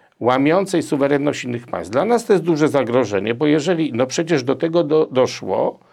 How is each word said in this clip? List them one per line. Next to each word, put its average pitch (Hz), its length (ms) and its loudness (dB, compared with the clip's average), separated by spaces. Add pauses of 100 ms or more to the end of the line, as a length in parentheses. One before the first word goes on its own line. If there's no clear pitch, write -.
(200)
łamiącej 151 640 2
suwerenność 139 600 0
innych 120 240 -8
państw. 87 240 -8
Dla 143 140 2
nas 233 200 0
to 220 80 2
jest 165 120 2
duże 156 220 2
zagrożenie, 117 680 0
bo 151 120 0
jeżeli, 156 460 0
no, 127 140 0
przecież 160 360 -2
do 131 120 -2
tego 165 280 0
do-, 156 220 2
doszło, 120 720 -2 (140)